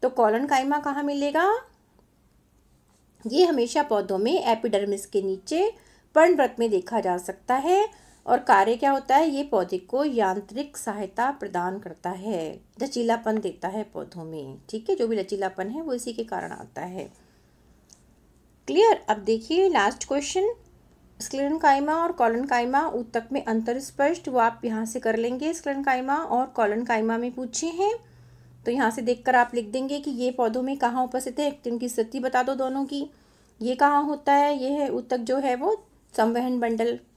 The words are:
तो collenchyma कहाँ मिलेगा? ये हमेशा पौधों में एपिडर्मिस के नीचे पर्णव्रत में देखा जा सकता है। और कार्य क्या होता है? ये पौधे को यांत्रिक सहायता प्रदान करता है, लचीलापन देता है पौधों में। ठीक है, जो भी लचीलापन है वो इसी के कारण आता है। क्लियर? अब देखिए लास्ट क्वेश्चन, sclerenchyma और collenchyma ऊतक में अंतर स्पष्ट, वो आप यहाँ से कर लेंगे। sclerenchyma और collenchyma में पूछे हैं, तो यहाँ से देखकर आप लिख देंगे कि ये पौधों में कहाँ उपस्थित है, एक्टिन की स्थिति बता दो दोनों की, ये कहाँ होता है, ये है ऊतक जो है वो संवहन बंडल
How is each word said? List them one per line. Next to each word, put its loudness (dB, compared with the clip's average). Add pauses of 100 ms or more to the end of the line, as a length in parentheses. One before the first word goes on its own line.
तो 2
collenchyma 2
कहाँ -2
मिलेगा? 2 (1700)
ये 4
हमेशा 2
पौधों 0
में 2
एपिडर्मिस 0
के 0
नीचे -2 (420)
पर्णव्रत 6
में 2
देखा 0
जा 0
सकता -4
है। 2 (380)
और 4
कार्य 4
क्या 2
होता 2
है? 6
ये -2
पौधे -2
को -2
यांत्रिक -2
सहायता -4
प्रदान -6
करता -10
है, -6 (220)
लचीलापन 0
देता -6
है -6
पौधों -12
में। -12 (100)
ठीक -8
है, 2
जो 0
भी 0
लचीलापन -4
है -8
वो -4
इसी -8
के -6
कारण -8
आता -14
है। -10 (1600)
क्लियर? 6
अब 2
देखिए 2
लास्ट 2
क्वेश्चन, 0 (680)
sclerenchyma 2
और -2
collenchyma 2 (100)
ऊतक -4
में -2
अंतर 0
स्पष्ट, -2
वो 0
आप 2
यहाँ -2
से -6
कर 0
लेंगे। -2
sclerenchyma -2
और -2
collenchyma 0
में -4
पूछे -6
हैं, 0 (720)
तो -2
यहाँ 2
से -6
देखकर 0
आप 4
लिख -2
देंगे -4
कि -6
ये -2
पौधों -2
में -4
कहाँ 0
उपस्थित -6
है, 2
एक्टिन -4
की -4
स्थिति -4
बता 0
दो -2
दोनों -2
की, -6 (500)
ये -2
कहाँ 4
होता 0
है, 4
ये -2
है 0
ऊतक -2
जो -2
है 0
वो -2 (280)
संवहन 0
बंडल 0 (180)